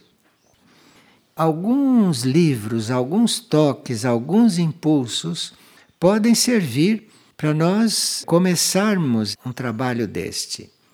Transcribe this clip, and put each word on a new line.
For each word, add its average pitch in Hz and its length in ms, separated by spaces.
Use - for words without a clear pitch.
Alguns 190 880
livros, 120 680
alguns 147 480
toques, 135 680
alguns 165 540
impulsos 147 920
podem 214 360
servir 196 760
para 151 180
nós 190 720
começarmos 170 1120
um 127 60
trabalho 120 560
deste. - 640